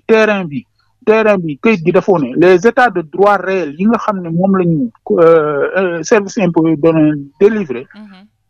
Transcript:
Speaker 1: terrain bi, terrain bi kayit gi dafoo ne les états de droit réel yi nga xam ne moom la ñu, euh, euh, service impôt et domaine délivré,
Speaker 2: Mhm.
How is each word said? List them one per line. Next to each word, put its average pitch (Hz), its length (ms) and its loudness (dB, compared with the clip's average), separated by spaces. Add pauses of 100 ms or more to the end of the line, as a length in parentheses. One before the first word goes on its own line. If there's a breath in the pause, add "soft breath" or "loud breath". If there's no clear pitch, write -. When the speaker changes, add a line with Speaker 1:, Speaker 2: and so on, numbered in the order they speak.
Speaker 1:
terrain 214 380 0
bi, 143 200 -10 (400)
terrain 214 340 2
bi 160 200 -8
kayit 214 260 0
gi 170 80 2
dafoo 165 260 2
ne 131 180 -4
les 180 300 4
états 240 240 2
de 175 120 -6
droit 190 360 0
réel 180 400 -4
yi 185 80 -2
nga 226 120 2
xam 202 240 -6
ne 170 80 -10
moom 185 260 0
la 185 80 0
ñu, 151 260 0 (200)
euh, 151 680 2
euh, 175 260 -4
service 202 360 -2
impôt 175 300 0
et 160 80 0
domaine 151 520 0 (120)
délivré, 196 540 0
Speaker 2:
Mhm. 202 320 -20 (220)